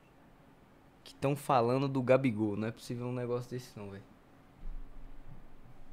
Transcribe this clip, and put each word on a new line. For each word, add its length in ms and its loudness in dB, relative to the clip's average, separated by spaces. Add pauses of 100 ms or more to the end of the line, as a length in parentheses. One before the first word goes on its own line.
(1040)
Que 100 -20
tão 220 0
falando 500 4
do 160 0
Gabigol. 540 4
Não 120 -2
é 40 -6
possível 340 -8
um 60 -4
negócio 380 -2
desse 280 -10
não, 120 -10
velho. 140 -14 (1900)